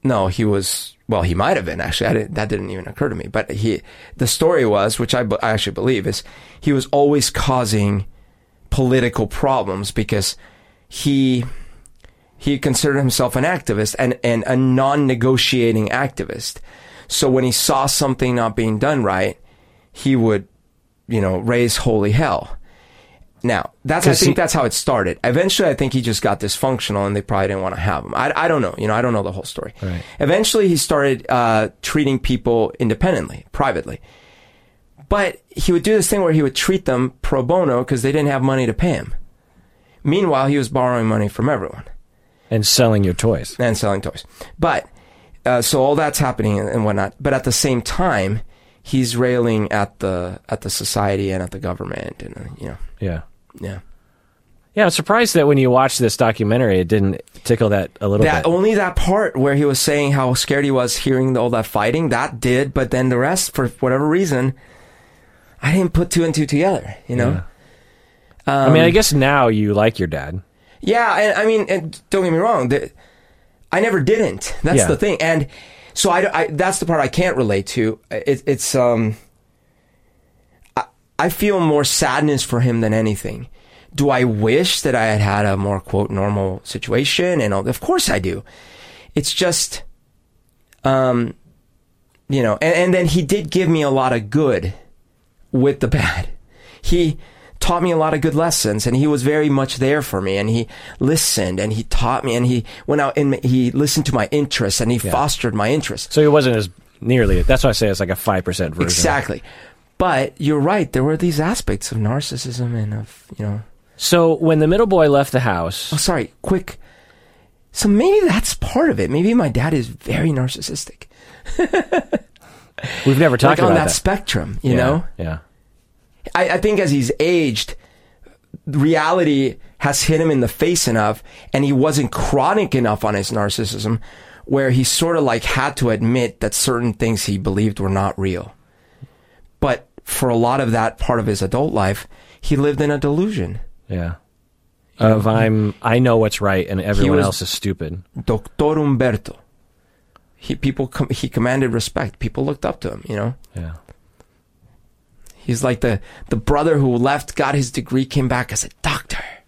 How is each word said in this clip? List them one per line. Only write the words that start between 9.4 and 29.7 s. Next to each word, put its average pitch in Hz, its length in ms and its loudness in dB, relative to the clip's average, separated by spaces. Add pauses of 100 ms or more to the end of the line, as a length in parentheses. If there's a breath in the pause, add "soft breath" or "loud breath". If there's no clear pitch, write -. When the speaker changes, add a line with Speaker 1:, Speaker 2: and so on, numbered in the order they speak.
Speaker 1:
because 104 460 -2 (500 soft breath)
he, 131 560 0 (920 loud breath)
he 143 220 0
considered 139 380 0
himself 127 380 0
an 127 80 0
activist 117 560 -2
and, 123 240 0
and 117 240 0
a 131 80 0
non-negotiating 127 1300 2
activist. - 680 -6 (500 loud breath)
So - 200 0
when 127 140 4
he 127 80 0
saw 135 360 0
something 131 480 0
not 113 200 0
being 110 240 0
done 135 240 0
right, 95 340 0 (540 soft breath)
he 135 240 0
would, 107 320 2 (600)
you 113 120 -2
know, 92 200 0
raise 120 380 0
holy 107 340 2
hell. 120 440 0 (840 soft breath)
Now, 113 300 -2 (140)
that's, 156 200 0
I 143 40 6
Speaker 2:
'Cause 127 100 2
Speaker 1:
think 139 120 4
Speaker 2:
he - 40 2
Speaker 1:
that's 170 160 0
how 139 140 0
it 113 80 -2
started. 101 500 -2
Eventually, 170 460 2
I 139 40 0
think 131 200 -2
he 131 80 0
just 113 200 -2
got 101 200 -2
dysfunctional 104 680 -2
and 101 80 -2
they 101 60 -2
probably 98 260 -2
didn't 95 160 -4
wanna 92 160 -6
have 80 240 -2
him. 50 100 -10
I, 139 220 -2
I 160 140 0
don't 151 120 2
know. 95 160 -4
You 110 120 -2
know, 110 40 0
I 113 80 0
don't 123 120 0
know 107 100 -2
the 92 80 -6
whole 95 140 -10
story. - 360 -4